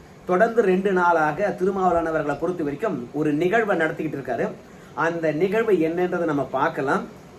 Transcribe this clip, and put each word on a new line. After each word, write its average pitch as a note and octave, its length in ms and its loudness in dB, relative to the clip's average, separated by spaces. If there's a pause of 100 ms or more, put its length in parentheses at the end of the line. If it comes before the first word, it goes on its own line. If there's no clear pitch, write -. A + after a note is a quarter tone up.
(260)
தொடர்ந்து A3+ 360 2
ரெண்டு F#3+ 300 2
நாளாக F3 580 2
திருமாவளவன் F3+ 560 0
அவர்களை D3+ 300 -2
பொறுத்த E3+ 260 -4
வரைக்கும் C#3+ 520 -4
ஒரு D3+ 180 0
நிகழ்வை F#3 440 2
நடத்திக்கிட்டு D#3 420 -2
இருக்காரு. C3+ 300 -4 (460)
அந்த D#3+ 380 0
நிகழ்வு G3+ 400 2
என்னன்றதை E3+ 520 2
நம்ம C#3+ 200 0
பார்க்கலாம். D#3+ 600 0 (340)